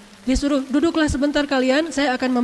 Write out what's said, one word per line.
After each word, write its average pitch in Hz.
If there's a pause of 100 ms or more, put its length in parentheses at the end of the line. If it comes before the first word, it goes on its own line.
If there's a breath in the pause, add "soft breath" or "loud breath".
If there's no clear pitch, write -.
(240)
Disuruh, 269
"Duduklah 311
sebentar 294
kalian, 277
saya 277
akan 254 (120)